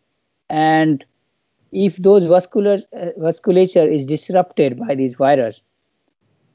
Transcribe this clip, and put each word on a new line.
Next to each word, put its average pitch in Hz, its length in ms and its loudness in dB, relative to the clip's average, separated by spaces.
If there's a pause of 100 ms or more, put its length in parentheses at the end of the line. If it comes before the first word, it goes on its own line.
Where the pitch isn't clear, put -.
(500)
and 156 520 0 (720)
if 190 240 -2
those 190 300 4
vascular, 202 540 0 (140)
uh, 202 120 -12 (120)
vasculature 175 720 0
is 147 140 -2
disrupted 151 760 -2
by 131 160 -6
this 131 200 -4
virus, 135 480 -2 (920)